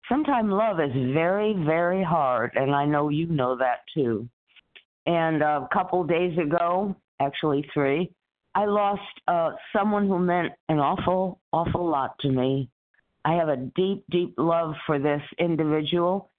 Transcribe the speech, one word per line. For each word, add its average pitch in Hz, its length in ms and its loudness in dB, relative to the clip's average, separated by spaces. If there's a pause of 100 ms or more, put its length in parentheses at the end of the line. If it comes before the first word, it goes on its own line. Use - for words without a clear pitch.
Sometimes 247 420 2
love 202 300 2
is 143 120 0 (220)
very, 202 400 2 (100)
very 175 380 2
hard, 135 540 0
and 135 180 2
I 143 100 2
know 147 260 2
you 156 160 0
know 131 300 0
that 123 240 0 (140)
too. 117 340 0 (800)
And 160 360 0
a 147 300 0
couple 180 320 0
days 170 320 0
ago, 175 600 0 (240)
actually 143 520 0
three, 147 380 0 (440)
I 208 120 2
lost, 202 360 0 (240)
uh, 170 260 0 (240)
someone 208 300 2
who 190 120 2
meant 175 340 2 (160)
an 156 100 2
awful, 180 640 0 (120)
awful 170 360 0
lot 139 320 -2
to 143 100 0
me. 131 380 0 (560)
I 160 100 2
have 165 140 0
a 143 80 0
deep, 185 540 -2
deep 175 260 -2
love 165 380 0 (120)
for 147 120 0
this 147 240 0 (160)
individual 165 1000 0